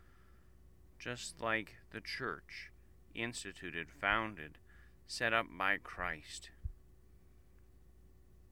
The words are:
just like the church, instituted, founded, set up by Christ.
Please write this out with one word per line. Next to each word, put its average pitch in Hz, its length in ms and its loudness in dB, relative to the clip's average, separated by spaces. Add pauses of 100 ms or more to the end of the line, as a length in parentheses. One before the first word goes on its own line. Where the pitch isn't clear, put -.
(1000)
just - 420 -6
like 110 360 2 (120)
the 110 120 -6
church, - 680 -4 (460)
instituted, 95 760 -4
founded, 101 680 2 (480)
set 113 260 2
up 113 160 6
by 95 280 4
Christ. - 760 -4 (2000)